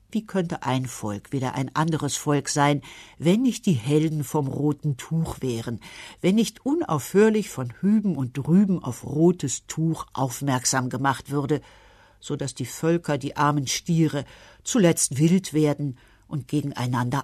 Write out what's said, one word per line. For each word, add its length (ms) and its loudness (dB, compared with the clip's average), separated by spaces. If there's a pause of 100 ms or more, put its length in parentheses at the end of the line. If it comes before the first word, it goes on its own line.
(140)
Wie 140 -4
könnte 340 -2
ein 240 -2
Volk 460 -8
wieder 240 -2
ein 200 -4
anderes 400 0
Volk 320 0
sein, 360 2 (340)
wenn 240 2
nicht 240 0
die 80 4
Helden 500 2
vom 240 -2
roten 480 -2
Tuch 460 -4
wären, 380 -4 (420)
wenn 140 4
nicht 320 0
unaufhörlich 840 2
von 320 -8
hüben 340 2
und 180 -4
drüben 500 4
auf 200 -8
rotes 600 0
Tuch 480 -2
aufmerksam 760 -2
gemacht 420 -2
würde, 300 0 (580)
so 160 -8
dass 180 -6
die 140 -8
Völker, 500 -2
die 200 -8
armen 280 2
Stiere, 580 0 (400)
zuletzt 540 2
wild 340 4
werden 460 0 (300)
und 200 -6
gegeneinander 760 -2